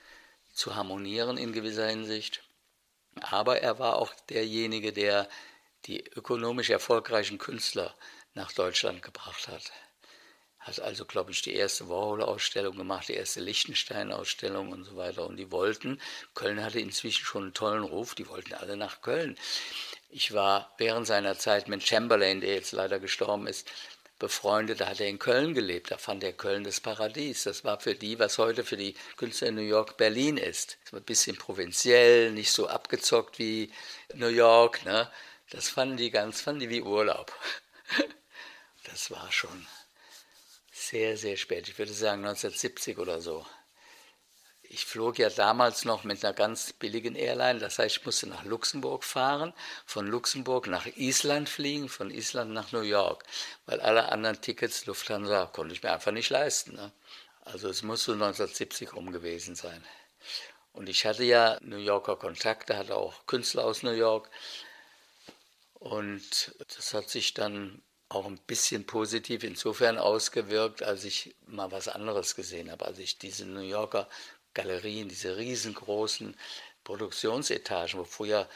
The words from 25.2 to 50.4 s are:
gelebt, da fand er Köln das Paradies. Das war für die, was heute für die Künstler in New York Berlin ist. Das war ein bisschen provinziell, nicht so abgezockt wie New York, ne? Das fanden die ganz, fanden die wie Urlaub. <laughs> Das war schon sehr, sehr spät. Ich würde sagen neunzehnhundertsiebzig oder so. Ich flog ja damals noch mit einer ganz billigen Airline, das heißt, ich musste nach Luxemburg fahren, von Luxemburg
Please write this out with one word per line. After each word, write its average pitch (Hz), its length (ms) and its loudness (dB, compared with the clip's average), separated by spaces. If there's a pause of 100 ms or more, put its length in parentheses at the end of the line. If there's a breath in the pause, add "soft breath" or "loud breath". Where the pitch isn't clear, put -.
gelebt, 92 380 -2
da - 80 -4
fand 98 240 -6
er 92 100 -2
Köln 101 300 -2
das 98 160 -4
Paradies. 113 640 -4
Das - 200 -4
war 104 160 -2
für 107 140 0
die, 107 240 -4
was 110 220 4
heute 113 240 4
für 110 140 -4
die 98 180 -6 (220 loud breath)
Künstler 120 320 -2
in 110 60 -2
New 107 60 -2
York 107 360 2
Berlin 123 400 4
ist. - 480 -4
Das - 80 -14
war 107 60 -10
ein - 60 -12
bisschen - 320 2
provinziell, 117 920 8
nicht 107 200 2
so 101 160 4
abgezockt - 720 2
wie 110 340 -2 (440 loud breath)
New 120 140 0
York, 117 540 10
ne? 110 280 2 (400 loud breath)
Das - 180 -4
fanden 131 280 0
die 117 120 0
ganz, 107 320 0
fanden 147 200 -4
die 117 100 -6
wie 117 100 0
Urlaub. 104 500 2 (640 loud breath)
<laughs> 294 60 4 (840 loud breath)
Das - 220 -8
war 95 220 -10
schon - 340 -2 (1080 loud breath)
sehr, 110 460 -2
sehr 104 200 -4
spät. 87 300 -4
Ich - 120 -10
würde 107 120 -4
sagen 104 300 0
neunzehnhundertsiebzig 104 800 -4
oder 90 200 -2
so. 82 260 -6 (1160 loud breath)
Ich - 240 -8
flog 117 320 -2
ja 107 140 6
damals 113 540 4
noch 110 180 0
mit 104 200 -4
einer 101 120 0
ganz 110 360 0
billigen 117 440 -6
Airline, 123 440 2
das 107 200 -4
heißt, 110 180 2
ich - 80 -16
musste 110 220 -2
nach 95 180 -12
Luxemburg 131 580 -4
fahren, 143 500 0 (340 loud breath)
von 104 180 -4
Luxemburg 123 600 0